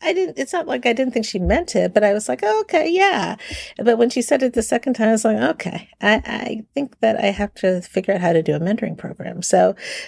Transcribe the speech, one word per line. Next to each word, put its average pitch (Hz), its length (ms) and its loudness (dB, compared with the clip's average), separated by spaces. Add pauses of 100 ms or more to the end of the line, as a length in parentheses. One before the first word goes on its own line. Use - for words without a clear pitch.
I, - 100 -2
I - 20 2
didn't, 349 260 -2
it's 269 140 -4
not 339 160 -2
like 247 180 -2
I 240 60 4
didn't 254 200 0
think 220 140 -2
she 202 140 -6
meant 214 340 0
it, 180 180 2
but 208 120 4
I 202 80 6
was 208 160 -2
like, 254 160 -2
"Oh, 427 160 2
okay, 349 280 0
yeah." 339 460 2 (420)
But 226 220 2
when 233 100 6
she 247 140 -2
said 269 220 2
it 247 80 2
the 233 100 0
second 240 320 0
time, 220 140 2
I 220 40 6
was 220 120 0
like, 220 120 2
"Okay, - 520 -4 (120)
I, 214 240 2
I - 400 -8 (100)
think 277 260 -6
that 220 180 2
I - 80 0
have 202 280 -2
to 185 280 0
figure 190 320 -2
out 185 60 -2
how 175 120 2
to 160 100 4
do 156 120 0
a 151 60 -4
mentoring 185 360 -2
program." - 460 -12
So, 185 320 4 (340)